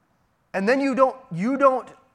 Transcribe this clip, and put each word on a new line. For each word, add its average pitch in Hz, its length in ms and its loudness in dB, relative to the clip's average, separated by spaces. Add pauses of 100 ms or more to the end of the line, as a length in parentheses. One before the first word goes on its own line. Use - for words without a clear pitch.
(560)
and 196 120 -2
then 269 140 2
you 277 140 -2
don't, 262 220 2 (140)
you 196 240 -4
don't 262 320 0 (280)